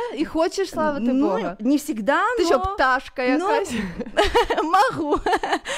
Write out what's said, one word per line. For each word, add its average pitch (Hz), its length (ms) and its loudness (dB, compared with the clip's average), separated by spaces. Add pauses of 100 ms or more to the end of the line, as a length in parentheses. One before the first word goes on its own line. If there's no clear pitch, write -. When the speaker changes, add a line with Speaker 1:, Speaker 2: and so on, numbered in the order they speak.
(140)
Speaker 1:
это 269 80 -6
Speaker 2:
і - 40 0
хочеш 359 440 -2
славити 285 440 0
Speaker 1:
Ну, 269 160 2
Speaker 2:
Бога? 185 300 -2
Speaker 1:
не 254 160 2
всегда, 294 640 0
Speaker 2:
Ти 427 60 2
Speaker 1:
но 330 60 2
Speaker 2:
що, 285 100 4
пташка 285 680 0
Speaker 1:
Ну, 254 40 2 (220)
Speaker 2:
якась? 381 200 -2 (500)
Speaker 1:
<laughs> 381 400 2
могу. 339 560 2 (580)